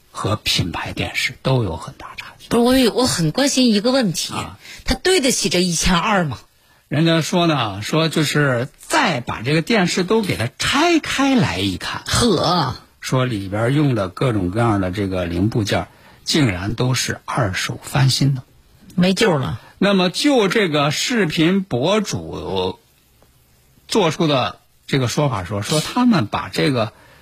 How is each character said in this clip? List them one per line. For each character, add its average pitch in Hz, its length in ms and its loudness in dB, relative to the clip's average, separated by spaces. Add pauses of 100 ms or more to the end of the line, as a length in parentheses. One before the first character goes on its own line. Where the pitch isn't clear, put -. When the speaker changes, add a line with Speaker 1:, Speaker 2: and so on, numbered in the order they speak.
(100)
Speaker 1:
和 - 240 -4
品 - 380 -2
牌 - 200 -8
电 - 220 -8
视 - 280 -4
都 131 200 2
有 95 140 -4
很 - 180 -14
大 - 220 -18
差 - 220 -16
距。 - 100 -18
Speaker 2:
不 - 80 0
是， 240 60 6
我 247 140 6
有， 247 160 4
我 233 140 2
很 170 240 0
关 262 180 2
心 254 240 4
一 202 80 2
个 240 120 2
问 247 200 2
题， - 220 -6
Speaker 1:
啊。 90 240 -8 (260)
Speaker 2:
它 262 120 -2
对 370 240 2
得 262 100 2
起 - 180 -2
这 175 140 0
一 180 120 -2
千 185 220 2
二 202 280 0
吗？ 135 140 -6 (500)
Speaker 1:
人 147 160 0
家 165 160 2
说 170 280 0
呢， 110 340 -2
说 160 260 0
就 160 140 0
是 139 460 0 (100)
再 226 420 0
把 104 220 -8
这 135 120 -2
个 165 60 2
电 180 280 2
视 185 160 -2
都 220 180 2
给 175 140 -2
它 107 200 -4
拆 320 440 2
开 269 340 0
来 170 240 2
一 95 180 -2
看， - 300 -10
Speaker 2:
呵。 160 720 0 (240)
Speaker 1:
说 131 240 0
里 104 240 -6
边 113 260 0
用 147 220 2
的 98 120 -2
各 123 240 -2
种 95 180 0
各 104 100 -2
样 110 200 2
的 92 120 -2
这 101 160 -2
个 92 180 -4
零 85 220 0
部 117 140 0
件 98 180 -2
儿， 82 80 -8 (360)
竟 151 220 2
然 98 280 -2
都 127 200 0
是 - 300 -4
二 104 300 -2
手 - 280 -6
翻 135 260 0
新 139 260 2
的。 127 80 -6 (520)
Speaker 2:
没 185 200 2
救 185 220 2
了。 127 240 -4 (180)
Speaker 1:
那 196 160 4
么 185 160 2
就 247 380 2
这 202 200 2
个 147 240 0
视 214 340 0
频 170 360 2
博 175 380 0
主 87 800 -4 (1120)
做 185 220 2
出 165 160 0
的 127 340 -2 (260)
这 139 140 0
个 123 80 0
说 147 200 0
法 104 140 -4
说， 101 200 -4
说 151 180 -2
他 - 260 0
们 175 200 4
把 - 220 -6
这 165 220 0
个、 120 220 -2 (300)